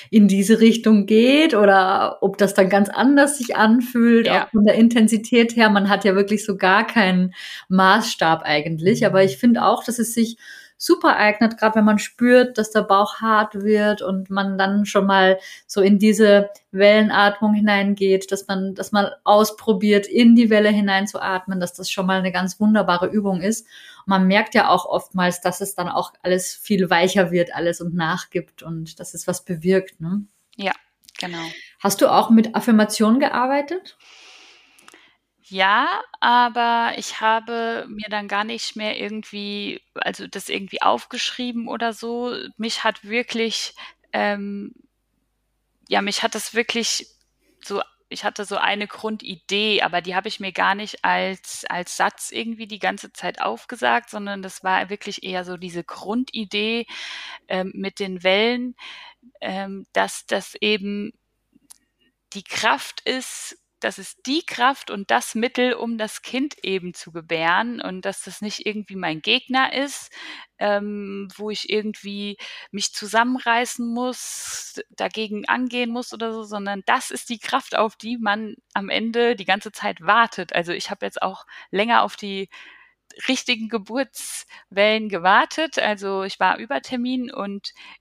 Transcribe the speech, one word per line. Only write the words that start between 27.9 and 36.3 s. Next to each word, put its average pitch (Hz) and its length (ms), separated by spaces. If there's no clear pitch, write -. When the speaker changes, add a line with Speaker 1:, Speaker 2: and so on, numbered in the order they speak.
Speaker 1:
nachgibt 175 680
und 160 380
dass - 140
es 170 120
was 180 180
bewirkt, 185 560
ne? 190 240
Speaker 2:
Ja, 196 160
genau. 170 260
Speaker 1:
Hast 202 220
du - 100
auch 220 180
mit 220 240
Affirmationen 220 680
gearbeitet? 285 760
Speaker 2:
Ja, 214 560
aber 233 760